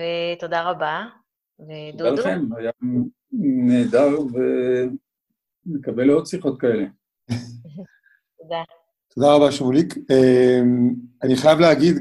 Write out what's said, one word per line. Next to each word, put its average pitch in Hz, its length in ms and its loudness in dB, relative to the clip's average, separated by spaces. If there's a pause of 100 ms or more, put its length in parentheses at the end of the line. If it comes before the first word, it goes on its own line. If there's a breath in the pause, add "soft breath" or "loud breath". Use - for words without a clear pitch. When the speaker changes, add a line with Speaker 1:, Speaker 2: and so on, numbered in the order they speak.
(360)
Speaker 1:
ותודה 170 340 -6
רבה. 160 360 -6 (540)
ודודו? 151 560 -6
Speaker 2:
תודה - 160 -4
לכם, 139 260 -4
היה 113 140 -6 (960)
נהדר, 123 500 2 (1500)
ונקווה 135 400 -6
לעוד 147 200 4
שיחות 143 360 -6
כאלה. 110 240 0 (440)
Speaker 1:
<laughs> 120 1120 -14
תודה. 165 220 -10 (500)
Speaker 3:
תודה 143 200 2
רבה, 147 180 6
שמוליק. 143 420 0 (180)
אה, 127 500 6 (640)
אני 131 120 2
חייב 151 240 4
להגיד, 160 420 4